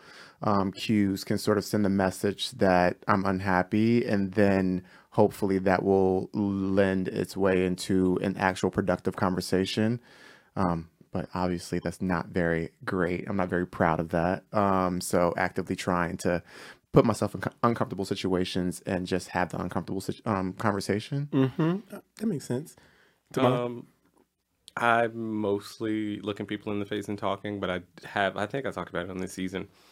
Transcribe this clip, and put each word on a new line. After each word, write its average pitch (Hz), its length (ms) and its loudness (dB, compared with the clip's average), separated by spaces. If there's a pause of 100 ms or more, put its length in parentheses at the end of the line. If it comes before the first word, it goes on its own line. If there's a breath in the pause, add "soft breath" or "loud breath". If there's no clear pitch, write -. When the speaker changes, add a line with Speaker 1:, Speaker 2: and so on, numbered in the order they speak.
(420 loud breath)
Speaker 1:
um, 98 300 2
cues 101 500 0
can 107 140 -2
sort 104 220 2
of 95 80 -2
send 107 180 0
the 98 60 2
message 98 640 0
that 90 440 4 (100)
I'm 98 200 2
unhappy, 98 800 2
and 101 260 0
then 95 520 4 (260 soft breath)
hopefully 101 480 4
that 95 240 2
will 95 500 4
lend 98 760 0
its 101 280 -4
way 92 300 4
into 92 560 2
an 98 160 -2
actual 92 320 2
productive 92 460 0
conversation. 95 840 0 (560 loud breath)
Um, 85 320 0 (240)
but 92 220 -4
obviously 90 440 -2
that's 85 220 -6
not 90 280 -2
very 85 420 0 (160)
great. 90 420 -2
I'm 101 80 -4
not 92 140 -2
very 87 160 -2
proud 82 340 2
of 82 80 -4
that. 87 360 -2 (100)
Um, 95 480 2
so 87 340 2
actively 92 400 -4
trying 87 420 -2
to 87 240 0 (520 loud breath)
put 139 120 8
myself 107 280 -2
in 95 80 -10
co-, - 80 -4 (120)
uncomfortable 110 440 0
situations 92 800 -2
and 92 200 -2
just 92 220 -2
have 90 220 0
the 90 100 -6
uncomfortable 92 400 -4
situ-, - 260 -8
um, 95 280 -2
conversation. 107 800 -2
Speaker 2:
Mm-hmm. 156 640 0
Uh, 196 60 -12 (180)
that 220 80 -4
makes 170 200 -4
sense. 135 300 -6 (560 soft breath)
Damon? 123 200 4
Speaker 3:
Um, 120 340 -6 (920)
I'm 117 580 2
mostly 104 840 -2
looking 101 260 -6
people 104 260 -6
in 101 80 -2
the 101 60 -6
face 101 220 -6
and 101 100 -6
talking, 101 420 -4
but 95 100 -2
I 90 100 -2 (240)
have, 98 320 0
I 101 100 -2
think 139 200 -6
I 98 40 -4
talked 90 200 -6
about 87 160 -4
it 98 40 -10
on 92 80 -8
this 92 140 -6
season, 92 360 -6 (240 soft breath)